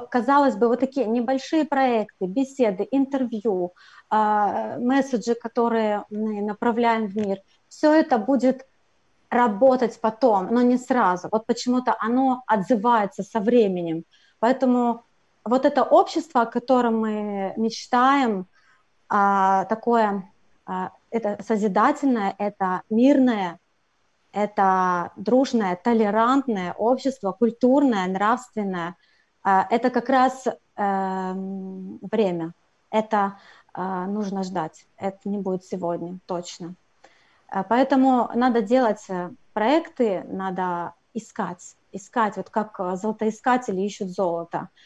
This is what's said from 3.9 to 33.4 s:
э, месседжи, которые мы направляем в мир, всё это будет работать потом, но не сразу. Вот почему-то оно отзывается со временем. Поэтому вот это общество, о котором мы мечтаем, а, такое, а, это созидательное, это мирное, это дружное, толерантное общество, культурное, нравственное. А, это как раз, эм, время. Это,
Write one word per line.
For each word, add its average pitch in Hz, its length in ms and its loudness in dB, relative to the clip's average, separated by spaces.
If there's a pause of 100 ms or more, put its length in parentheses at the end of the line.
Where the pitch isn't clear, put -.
э, 214 680 0
месседжи, 247 560 0
которые 226 720 -2
мы 214 320 -4
направляем 226 680 0
в 190 80 -8
мир, 202 220 -2 (320)
всё 302 240 2
это 311 240 4
будет 254 480 0 (640)
работать 240 720 2
потом, 220 500 2
но 240 100 2
не 247 160 4
сразу. 196 540 0
Вот 220 140 -2
почему-то 247 540 0
оно 254 480 0
отзывается 208 760 0
со - 160 -6
временем. 190 640 0 (360)
Поэтому 247 640 0 (400)
вот 254 220 2
это 285 180 2
общество, 320 580 2
о 233 40 2
котором 240 540 0
мы 208 580 -4
мечтаем, 226 880 0 (640)
а, 196 560 2
такое, 220 580 0 (420)
а, 185 260 -8 (200)
это 214 320 -4
созидательное, 220 960 0
это 190 500 -4
мирное, 233 680 2 (760)
это 190 840 0
дружное, 226 600 0
толерантное 220 960 0
общество, 247 580 -2
культурное, 240 760 2
нравственное. 190 880 -4 (480)
А, 190 260 4
это 233 200 2
как - 200 -4
раз, 254 380 2 (300)
эм, 190 1200 -6 (120)
время. 175 400 -2 (400)
Это, 208 460 0 (360)